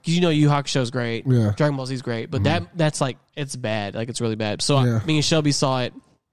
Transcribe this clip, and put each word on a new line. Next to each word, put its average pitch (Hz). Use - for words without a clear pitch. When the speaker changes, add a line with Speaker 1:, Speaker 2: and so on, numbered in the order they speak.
Speaker 1:
you 170
know, 175
Yu 151
Hakusho's 139
great. 117
Speaker 2:
Yeah. 117
Speaker 1:
Dragon 147
Ball 131
Z's 127
great. 113
But 131
Speaker 2:
Mm-hmm. 170
Speaker 1:
that, -
that's, 151
like, 131
it's 139
bad. 107
Like, 113
it's 117
really 113
bad. 107
So, 143
Speaker 2:
Yeah. 120
Speaker 1:
I, -
me 156
and 147
Shelby 151
saw 131
it, 120